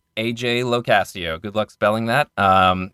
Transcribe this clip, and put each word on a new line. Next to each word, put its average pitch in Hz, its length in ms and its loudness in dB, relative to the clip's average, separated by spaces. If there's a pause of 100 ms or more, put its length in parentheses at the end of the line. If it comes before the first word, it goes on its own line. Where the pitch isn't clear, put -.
(160)
A 113 160 -4
J 120 300 -4
Locascio. 101 800 -2
Good 104 140 -10
luck 107 160 -2
spelling 110 340 0
that. 117 320 -2
Um, 92 560 2